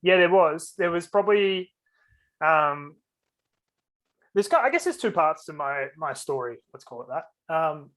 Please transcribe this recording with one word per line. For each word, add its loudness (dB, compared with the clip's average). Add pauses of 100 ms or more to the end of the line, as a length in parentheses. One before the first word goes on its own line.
Yeah, 4
there 6
was. 2
There 0
was -4
probably, 0 (720)
um, 0 (1400)
there's 0
ki-, 0
I 2
guess -2
there's -4
two -2
parts 0
to -16
my, -6
my -8
story, -6 (140)
let's -20
call -18
it -16
that. -12
Um -4